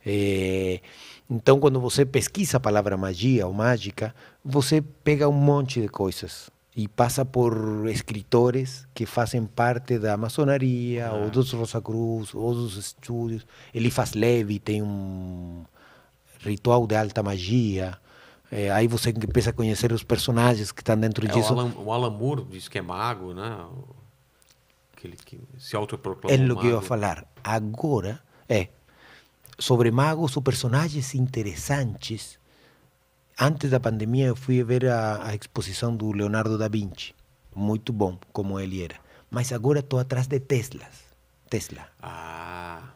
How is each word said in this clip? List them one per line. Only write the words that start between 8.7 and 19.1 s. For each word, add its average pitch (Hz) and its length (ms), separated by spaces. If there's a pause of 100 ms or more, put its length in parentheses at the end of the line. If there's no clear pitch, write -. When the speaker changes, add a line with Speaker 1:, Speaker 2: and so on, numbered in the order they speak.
Speaker 1:
que - 140
fazem 117 400
parte 120 540
da 104 180
maçonaria, 120 920
Speaker 2:
Ah. 110 40
Speaker 1:
ou 107 160
dos 127 220
Rosa 113 280
Cruz, 113 540
ou 117 220
dos 117 200
estúdios. 113 680 (260)
Elifas 120 440
Levi 107 420
tem 107 240
um 92 800 (760)
ritual 117 480
de 107 80
alta 107 260
magia. 98 760 (500)
É, 101 220
aí 110 160
você 117 220
empieza 113 400